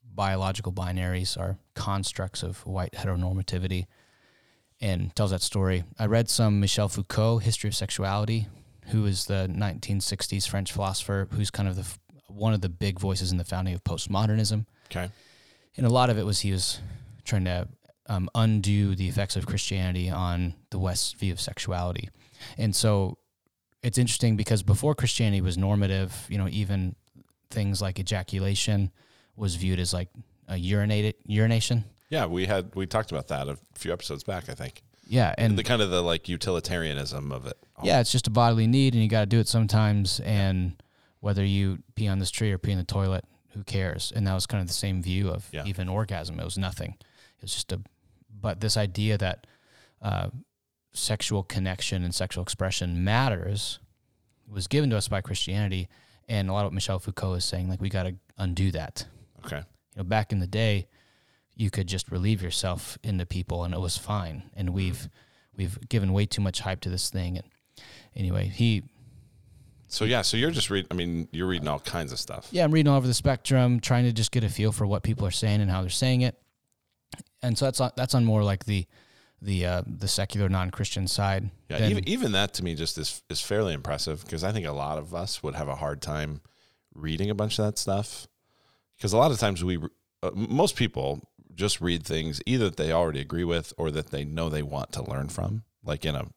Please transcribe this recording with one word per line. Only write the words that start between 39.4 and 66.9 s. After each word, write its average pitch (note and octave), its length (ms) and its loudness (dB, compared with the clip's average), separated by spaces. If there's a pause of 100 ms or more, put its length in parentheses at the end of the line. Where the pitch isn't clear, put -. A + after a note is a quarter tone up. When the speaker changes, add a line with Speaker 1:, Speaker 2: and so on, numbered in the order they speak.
Speaker 1:
sometimes, G#2+ 720 4
and F#2+ 600 2 (380)
whether G2 240 2
you G2 340 2 (160)
pee G#2+ 140 0
on F#2+ 100 2
this F#2 120 0
tree A2 200 0
or F#2+ 80 0
pee G2+ 140 -2
in F#2+ 60 2
the F2+ 60 -2
toilet, F#2+ 400 0 (300)
who G#2 100 -8
cares? F2+ 500 -4
And G2+ 120 0
that F#2+ 80 2
was F2+ 120 -2
kind G#2 160 -2
of F2+ 60 -2
the F2 60 -4
same F#2 280 -2
view F#2 260 0
of - 240 -6
Speaker 2:
Yeah. D2+ 140 -8
Speaker 1:
even F#2 220 -4
orgasm. F2+ 520 -4
It D#2+ 40 -6
was E2+ 140 -6
nothing. F2+ 380 -6 (420)
It - 40 -20
was G2+ 120 -8
just - 180 -6
a, F#2+ 80 -4 (500)
but G#2 300 -6
this G#2+ 160 0
idea G#2+ 420 0
that, F#2 280 -4 (560)
uh, F#2+ 280 -2 (640)
sexual - 500 -2
connection F#2 600 -2
and G2 100 -2
sexual - 280 -4
expression F2+ 600 -2
matters G#2 760 0 (680)
was G2 180 -6
given C#3+ 240 2
to A2+ 60 4
us G2 120 0
by G2 120 0
Christianity, F#2 680 -2 (400)
and G2+ 200 0
a F#2+ 40 0
lot G#2 80 2
of G2+ 60 0
what F2+ 80 -4
Michel F#2+ 240 -2
Foucault F#2 360 -4
is F2+ 100 -2
saying, F2+ 240 -2
like, F#2 120 -2
we G2 80 -2
gotta F#2 280 -2 (200)
undo F#2 360 0
that. - 340 -6 (380)
Speaker 2:
Okay. D2 140 -6
Speaker 1:
You - 400 -16
know, G2 60 -4
back G#2+ 280 0
in G2+ 80 0
the F2+ 60 0
day, G2+ 400 0 (720)
you G#2 140 0
could F#2 180 -2
just F#2 220 -4
relieve F#2+ 320 2
yourself F2+ 600 -4
into F#2 240 -2
people, F2 380 -4
and F2 100 -4
it F2 60 -2
was F2 160 -2
fine. F#2 480 -4 (100)
And G2 140 -2
Speaker 2:
Mm-hmm. F2+ 80 -2
Speaker 1:
we've, F#2 320 -2 (480)
we've F#2+ 320 -6
given G2 240 2
way G2+ 140 4
too - 140 -4
much F#2+ 200 0
hype F#2+ 220 -4
to - 80 -4